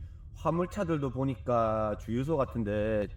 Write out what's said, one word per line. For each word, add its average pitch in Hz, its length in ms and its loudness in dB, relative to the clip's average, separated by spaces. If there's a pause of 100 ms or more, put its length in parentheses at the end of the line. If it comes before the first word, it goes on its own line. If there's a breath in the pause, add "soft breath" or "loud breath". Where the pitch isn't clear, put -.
(340 loud breath)
화물차들도 165 760 0
보니까 117 880 2
주유소 135 360 0
같은 120 280 0
데 104 540 2